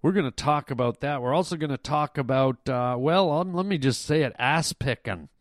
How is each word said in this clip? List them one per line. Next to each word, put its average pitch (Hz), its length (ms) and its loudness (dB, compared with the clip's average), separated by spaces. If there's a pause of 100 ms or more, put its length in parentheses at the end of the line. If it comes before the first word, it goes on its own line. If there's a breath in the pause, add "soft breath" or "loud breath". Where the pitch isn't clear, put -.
We're 165 100 2
gonna 165 180 0
talk 147 400 -2
about 120 300 -2
that. 139 220 -4
We're 123 100 0
also 170 240 0
gonna 147 220 -4
talk 151 400 -2
about, 131 500 0
uh, 123 300 0
well, 165 340 2
um, 175 220 -2
let 185 100 0
me 196 140 0
just 131 260 0
say 151 200 2
it, 123 140 -4
ass 147 360 0
picking. 101 560 -6 (100)